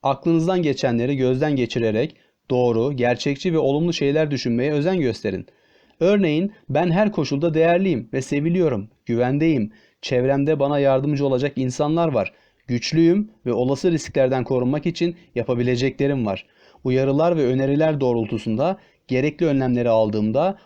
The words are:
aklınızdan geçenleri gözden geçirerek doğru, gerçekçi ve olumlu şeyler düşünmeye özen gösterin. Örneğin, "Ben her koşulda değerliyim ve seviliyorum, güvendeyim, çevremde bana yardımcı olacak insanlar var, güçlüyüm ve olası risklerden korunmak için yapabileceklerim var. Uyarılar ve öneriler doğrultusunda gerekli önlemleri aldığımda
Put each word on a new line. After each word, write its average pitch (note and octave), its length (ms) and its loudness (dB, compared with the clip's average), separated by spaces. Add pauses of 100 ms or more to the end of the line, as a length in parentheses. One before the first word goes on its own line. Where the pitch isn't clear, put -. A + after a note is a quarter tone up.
aklınızdan E3 600 0
geçenleri C3 540 0
gözden C3 400 0
geçirerek A#2 600 -2 (340)
doğru, B2 420 2
gerçekçi C3 600 -2
ve D#3+ 60 2
olumlu D3+ 340 0
şeyler D3+ 380 0
düşünmeye C3 420 -2
özen E3+ 280 -2
gösterin. G#2 460 -4 (540)
Örneğin, F#3 520 2 (160)
"Ben E3 220 0
her G3+ 220 2
koşulda D3+ 420 -2
değerliyim E3+ 580 2
ve C3+ 100 -2
seviliyorum, C#3+ 680 0 (180)
güvendeyim, B2+ 640 0 (300)
çevremde C#3 580 0
bana C#3+ 180 0
yardımcı C#3 480 2
olacak C3+ 300 0
insanlar D3 560 -2
var, G#2 200 0 (340)
güçlüyüm E3 640 2 (160)
ve B2 60 0
olası C3 400 0
risklerden C3 520 0
korunmak C3+ 420 -2
için E3+ 300 -2 (180)
yapabileceklerim B2+ 920 0
var. - 200 -4 (380)
Uyarılar C#3 520 2
ve D3 100 0
öneriler C#3 540 0
doğrultusunda A#2+ 800 -2 (300)
gerekli D3 380 0
önlemleri B2+ 420 0
aldığımda A2 760 0